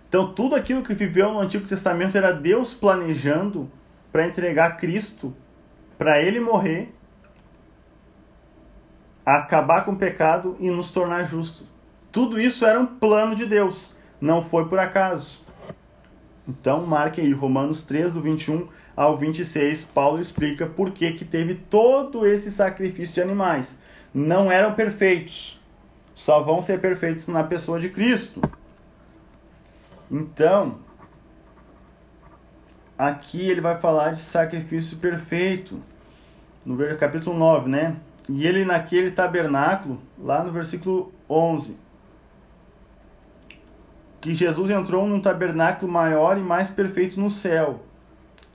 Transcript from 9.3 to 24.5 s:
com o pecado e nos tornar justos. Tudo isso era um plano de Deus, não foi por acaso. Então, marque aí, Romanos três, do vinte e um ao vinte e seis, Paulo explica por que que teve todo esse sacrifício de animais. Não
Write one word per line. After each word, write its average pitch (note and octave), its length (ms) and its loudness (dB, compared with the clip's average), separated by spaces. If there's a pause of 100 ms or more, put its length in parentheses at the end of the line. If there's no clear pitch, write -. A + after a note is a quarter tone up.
com G3+ 80 -4
o F#3+ 60 -6
pecado F3+ 600 0
e F#3 100 -2
nos F3 220 -4
tornar F3 340 -2
justos. E3 420 -10 (440)
Tudo A3+ 280 0
isso B3 260 0
era A3 140 6
um B3+ 60 2
plano G#3+ 500 2
de A3+ 100 -4
Deus, G3+ 520 0 (220)
não E3 240 2
foi E3 240 0
por F#3+ 120 0
acaso. F#3 600 -2 (1040)
Então, C#3 400 -2
marque D3+ 360 0
aí, C#3+ 100 2
Romanos C#3 520 -2
três, D#3+ 280 -2
do E3 100 -6
vinte D#3 260 -2
e D3+ 40 -4
um E3+ 160 -4 (340)
ao D3+ 160 4
vinte D#3 220 -4
e F3 60 -6
seis, D3+ 380 -2
Paulo D3+ 380 0
explica D3+ 460 -4
por F#3 240 -4
que E3+ 220 -4
que D#3+ 120 -12
teve E3 300 -4
todo A#3 720 2
esse G#3 240 2
sacrifício F#3 640 -2
de F3+ 60 2
animais. F3+ 600 -2 (320)
Não F3 380 2